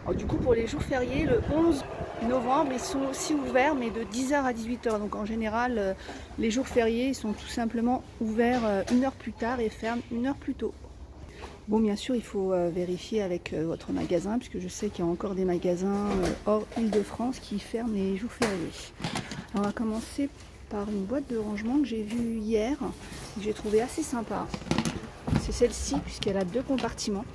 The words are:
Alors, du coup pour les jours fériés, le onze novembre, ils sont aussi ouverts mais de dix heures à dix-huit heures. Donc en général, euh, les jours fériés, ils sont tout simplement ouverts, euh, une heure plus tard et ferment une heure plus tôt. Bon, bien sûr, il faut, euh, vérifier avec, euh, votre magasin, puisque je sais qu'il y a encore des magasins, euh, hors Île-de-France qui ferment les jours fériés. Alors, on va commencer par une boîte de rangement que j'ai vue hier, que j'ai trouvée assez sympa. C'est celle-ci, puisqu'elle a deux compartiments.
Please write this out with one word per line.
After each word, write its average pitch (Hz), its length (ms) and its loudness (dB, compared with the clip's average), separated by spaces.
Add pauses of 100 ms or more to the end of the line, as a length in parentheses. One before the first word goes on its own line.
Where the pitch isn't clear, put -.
Alors, - 100 0
du 208 120 -2
coup 311 100 2
pour 254 180 4
les 226 140 2
jours 302 140 -2
fériés, 262 420 0
le 247 180 4 (100)
onze 320 320 4 (440)
novembre, 262 440 4
ils 247 60 -2
sont 269 320 0
aussi 294 240 0
ouverts 262 400 4
mais 240 160 0
de 226 140 -4
dix 254 280 0
heures 277 140 4
à 247 60 2
dix-huit 226 340 -4
heures. 214 140 2
Donc 202 160 -4
en 208 80 -2
général, 226 540 0
euh, 190 160 2 (440)
les 220 140 2
jours 262 160 0
fériés, 233 400 4
ils 254 80 0
sont 214 160 -2
tout - 160 -8
simplement 233 560 0 (160)
ouverts, 233 440 4
euh, 202 280 4
une 247 100 6
heure 269 100 2
plus - 200 -8
tard 240 260 -2
et 220 120 2
ferment 226 320 -4 (100)
une 240 140 0
heure 285 100 0
plus - 180 -4
tôt. - 180 -2 (960)
Bon, 214 120 6
bien 208 160 4
sûr, - 180 0
il 226 80 2
faut, 190 320 0
euh, 175 160 4
vérifier 180 500 0
avec, 175 320 -2
euh, 160 140 0
votre - 260 -4
magasin, 180 460 2
puisque 226 200 -6
je 180 100 -4
sais 208 200 -4
qu'il 185 160 -2
y - 20 2
a 170 40 2
encore 196 240 -2
des 190 100 2
magasins, 185 640 2
euh, 190 260 2 (140)
hors 214 200 2 (120)
Île-de-France 220 640 0
qui 202 180 -6
ferment 226 340 -4
les 190 240 2
jours 220 160 -4
fériés. 214 220 2 (960)
Alors, 202 140 2
on - 20 2
va 202 40 0
commencer 226 580 -2 (400)
par 208 180 -4
une 202 160 0
boîte 269 240 -2
de 233 80 -2
rangement 214 420 0
que 294 60 6
j'ai 226 180 -2
vue 226 360 -2
hier, 220 400 2
que - 640 -8
j'ai 214 100 -2
trouvée 214 300 4
assez 262 200 -2
sympa. 208 440 -2 (960)
C'est 202 100 -2
celle-ci, 240 440 2 (100)
puisqu'elle 196 320 0
a 196 60 2
deux 208 180 0
compartiments. 226 720 -2